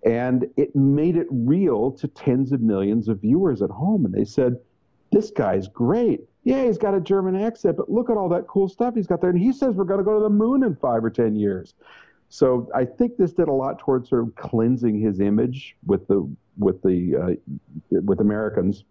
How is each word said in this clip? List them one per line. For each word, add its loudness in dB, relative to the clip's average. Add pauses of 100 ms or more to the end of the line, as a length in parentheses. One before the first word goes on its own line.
And 0 (100)
it 0
made 4
it 0
real 0
to -10
tens -2
of 0
millions 0
of -2
viewers 2
at 0
home. -2
And -2
they 0
said, 0 (540)
This 2
guy's -2
great. -2 (220)
Yeah, 0
he's 0
got -2
a 2
German 0
accent, -2
but -6
look -2
at 0
all -2
that -2
cool 0
stuff -2
he's -2
got 0
there. 2
And 2
he 2
says 0
we're -2
gonna 0
go 2
to 2
the 2
moon 2
in 0
five 0
or 0
ten 0
years. -4 (540)
So 0
I 0
think -4
this 0
did 0
a -2
lot -2
towards -2
sort 0
of -4
cleansing 0
his 0
image -2 (100)
with 0
the, 2 (300)
with 0
the, 0
uh, -4
with 0
Americans. 0